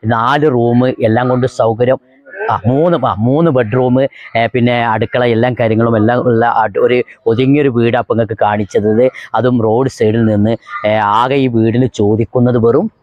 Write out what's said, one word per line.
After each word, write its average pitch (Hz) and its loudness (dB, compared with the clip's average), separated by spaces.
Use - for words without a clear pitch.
നാല് 135 0
room, 120 2
എല്ലാം 120 0
കൊണ്ട് 127 0
സൗകര്യം. 123 0
ആ, 110 0
മൂന്ന്, 156 0
ആ, - 0
മൂന്ന് 156 2
bedroom, 127 0
ഏ, 113 0
പിന്നെ 123 0
അടുക്കള, 110 -2
എല്ലാ 117 0
കാര്യങ്ങളും 113 0
എല്ലാം 120 0
ഉള്ള 113 2
അട്-, 104 -2
ഒരു 123 2
ഒതുങ്ങിയൊരു 135 2
വീടാണ് 117 0
അപ്പം 107 -4
നിങ്ങൾക്ക് 110 -4
കാണിച്ചത്. 107 0
അതും 123 0
road 120 0
സൈഡിൽ 110 0
നിന്ന്. 107 2
ഏ, 107 0
ആകെ 131 0
ഈ - 0
വീടിന് 113 0
ചോദിക്കുന്നത് 117 0
വെറും 156 2